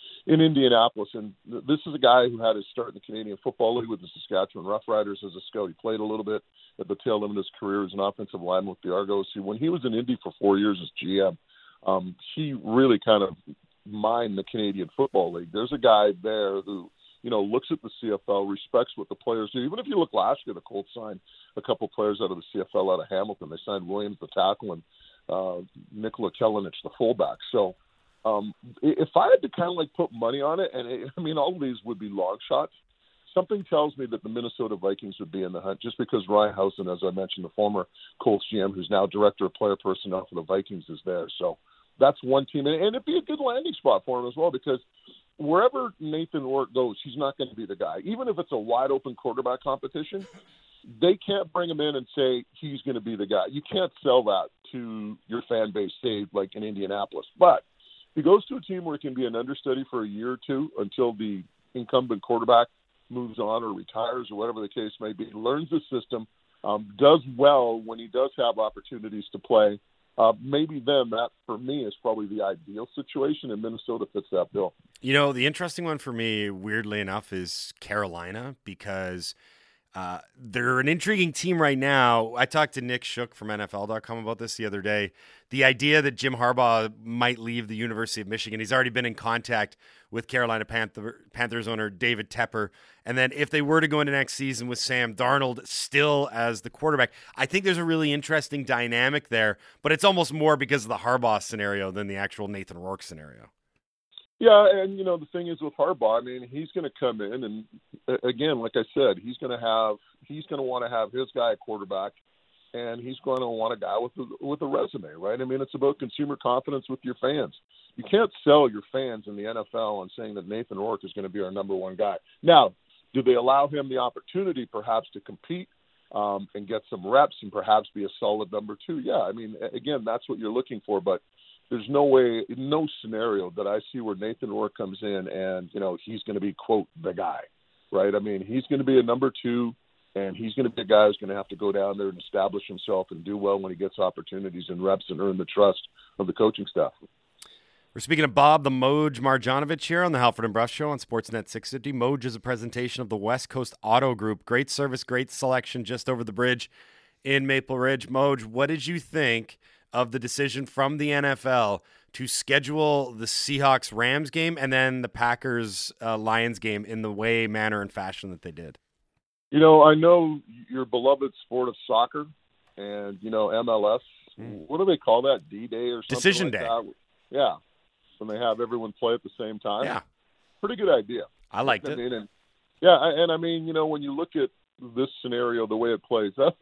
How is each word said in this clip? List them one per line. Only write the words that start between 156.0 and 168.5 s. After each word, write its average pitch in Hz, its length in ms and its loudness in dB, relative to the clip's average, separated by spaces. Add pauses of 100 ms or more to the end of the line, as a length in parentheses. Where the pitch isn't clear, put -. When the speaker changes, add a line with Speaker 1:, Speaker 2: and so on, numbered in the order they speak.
Speaker 2:
over 123 140 -2
the 110 100 -10
bridge 123 380 0 (540)
in 135 200 2
Maple 135 340 0
Ridge. 127 300 0
Moj, 131 360 2
what 117 220 -2
did 147 200 -4
you 170 140 -4
think 120 580 0 (360)
of 120 160 2
the 127 80 -2
decision 127 480 -4
from 139 320 0
the 147 120 -2
N 143 140 2
F 135 220 0
L 117 360 2 (300)
to 131 140 -10
schedule 143 840 0
the 110 120 -10
Seahawks-Rams 135 1040 2
game 165 320 -2
and 135 100 -2
then 131 300 2
the 120 80 -6
Packers, 120 800 -2 (120)
uh, 113 160 0
Lions 113 400 0
game 107 260 -4
in 110 160 -8
the 110 100 -4
way, 113 360 0
manner, 107 340 0
and 101 100 -6
fashion 95 400 -10
that 87 120 -14
they 90 80 -12